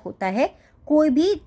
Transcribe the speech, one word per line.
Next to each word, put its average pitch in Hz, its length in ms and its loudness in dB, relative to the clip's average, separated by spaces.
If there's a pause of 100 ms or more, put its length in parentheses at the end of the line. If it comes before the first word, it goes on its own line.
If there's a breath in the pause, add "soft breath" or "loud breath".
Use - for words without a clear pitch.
होता 190 200 -8
है 220 340 -4 (260 soft breath)
कोई 302 240 2
भी 320 380 0